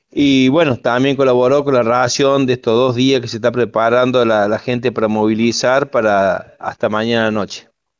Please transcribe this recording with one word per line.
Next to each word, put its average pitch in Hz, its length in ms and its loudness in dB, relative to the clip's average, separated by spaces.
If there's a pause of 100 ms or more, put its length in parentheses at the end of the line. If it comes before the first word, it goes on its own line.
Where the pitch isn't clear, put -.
(120)
Y 135 380 2
bueno, 147 260 2
también 127 400 0
colaboró 131 480 2
con 139 100 -2
la 120 80 2
ración 127 640 0
de 127 60 0
estos 117 240 -2
dos 127 180 0
días 131 260 0
que 117 60 -10
se 113 120 -10
está 117 120 0
preparando 120 760 0
la, 107 220 2
la 107 140 -2
gente 123 320 -4
para 110 160 -2
movilizar 113 840 0
para 101 680 0
hasta - 280 -6
mañana 110 440 -2
noche. 101 320 -6 (360)